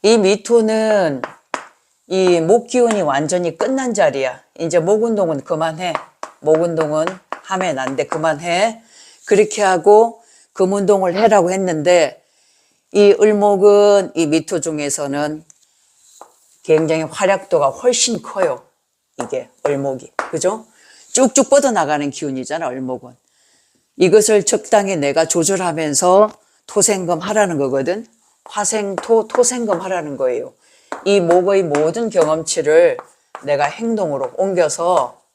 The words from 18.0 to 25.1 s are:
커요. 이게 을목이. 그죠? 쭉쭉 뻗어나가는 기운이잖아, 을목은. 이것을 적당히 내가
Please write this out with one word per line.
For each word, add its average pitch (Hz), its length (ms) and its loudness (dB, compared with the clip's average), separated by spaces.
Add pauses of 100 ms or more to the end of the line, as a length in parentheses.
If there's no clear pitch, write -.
커요. 165 420 -4 (580)
이게 123 280 -8 (160)
을목이. 139 460 -4 (180)
그죠? 196 360 -4 (480)
쭉쭉 254 360 2
뻗어나가는 165 600 0
기운이잖아, 139 600 -8
을목은. 127 460 -10 (800)
이것을 208 480 4
적당히 202 540 0
내가 143 280 0